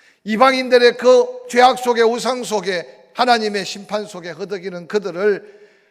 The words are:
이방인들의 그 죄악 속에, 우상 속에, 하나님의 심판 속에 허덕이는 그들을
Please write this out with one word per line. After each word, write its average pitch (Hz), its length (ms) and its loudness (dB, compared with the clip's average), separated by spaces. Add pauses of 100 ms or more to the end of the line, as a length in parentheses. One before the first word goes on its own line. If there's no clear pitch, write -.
(260)
이방인들의 240 720 2
그 247 520 2
죄악 247 280 4
속에, 240 240 0
우상 233 420 0
속에, 185 680 -6
하나님의 214 500 0
심판 202 420 -8
속에 175 260 -14
허덕이는 180 560 -10
그들을 196 800 -4 (260)